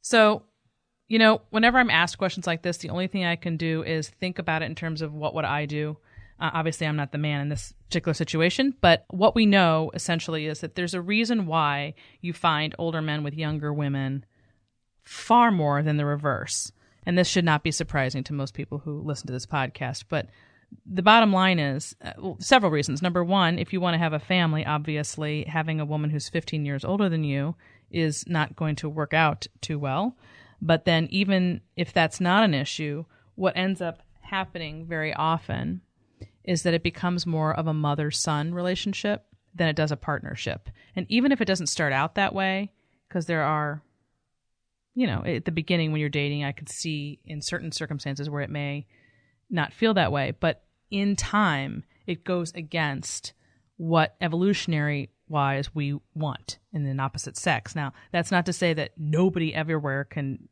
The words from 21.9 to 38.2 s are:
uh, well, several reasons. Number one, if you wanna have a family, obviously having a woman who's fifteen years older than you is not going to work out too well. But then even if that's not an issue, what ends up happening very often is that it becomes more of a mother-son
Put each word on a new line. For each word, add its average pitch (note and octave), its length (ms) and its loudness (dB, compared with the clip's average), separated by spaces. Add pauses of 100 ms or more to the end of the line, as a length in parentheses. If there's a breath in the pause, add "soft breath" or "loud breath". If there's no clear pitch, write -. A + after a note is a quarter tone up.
uh, - 140 -10
well, F#3 220 -8
several G#3 320 6
reasons. D3 300 0
Number F3+ 220 0
one, F3 340 2
if - 160 -4
you F3+ 80 0
wanna F3 160 2
have D#3+ 160 2
a D3+ 60 -2
family, E3 460 2
obviously D3+ 800 -2
having D#3 340 -2
a D3+ 60 -2
woman D3+ 260 -2
who's D3 180 -4
fifteen D#3+ 340 -4
years C#3+ 220 -4
older G3 240 2
than D#3+ 140 0
you C#3+ 320 -2 (340 soft breath)
is D#3+ 380 -2
not D#3+ 280 -2
going D#3 200 -2
to - 120 -8
work D3+ 280 -4
out D#3 320 2 (140)
too D3+ 180 -6
well. C#3+ 360 -2 (460 loud breath)
But D#3+ 240 2
then E3 240 4
even F#3 520 2 (140)
if F3 160 -4
that's E3 300 2
not F#3 220 6
an F#3 100 4
issue, D3 520 -4 (280 soft breath)
what F#3 240 0
ends F#3 240 0
up E3+ 220 -6 (180)
happening E3 640 -8
very D#3 260 -4
often - 720 -2 (600 loud breath)
is F3 180 0
that E3+ 140 2
it E3 80 0
becomes F3 420 -2
more D#3 260 0
of D#3+ 140 -2
a D#3+ 80 0
mother-son D3+ 800 0